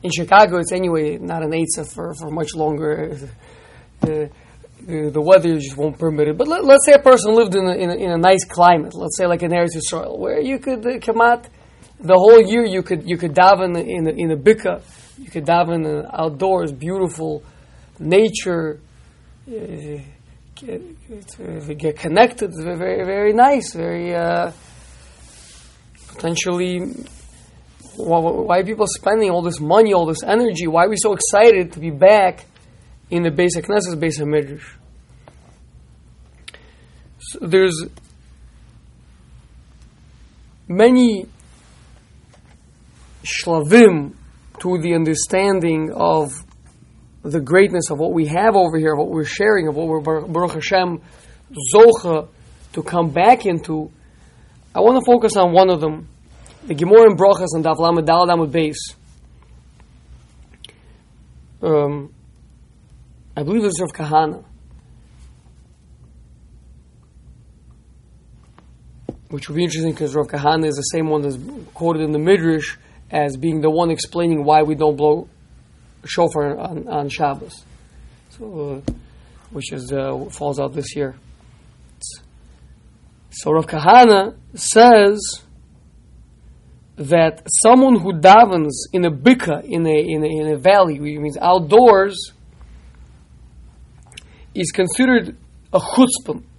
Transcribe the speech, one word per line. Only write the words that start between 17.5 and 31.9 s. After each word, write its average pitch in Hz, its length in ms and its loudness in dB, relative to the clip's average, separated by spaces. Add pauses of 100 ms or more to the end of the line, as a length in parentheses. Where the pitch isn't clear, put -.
nature, 170 800 -2 (680)
uh, 262 40 -18 (1040)
get, - 260 -16 (580)
uh, 160 340 -14
get 151 240 -6
connected, 202 580 0
very, 165 220 -10
very, 185 280 -6
very 202 280 -2
nice, 254 400 2
very, 170 420 -8
uh, 170 360 -4 (1600)
potentially. 175 720 -6 (1160)
Why, 170 220 -2
why 175 400 -2
are 190 40 -2
people 208 240 -4
spending 208 420 -2
all 175 120 -2
this 170 180 -8
money, 202 340 2
all 175 120 0
this 160 180 -6
energy? 196 440 -2
Why 165 180 2
are 208 40 -2
we 214 80 -4
so 208 140 -2
excited 202 640 2
to 160 60 -18
be 165 100 -8
back 185 560 2 (640)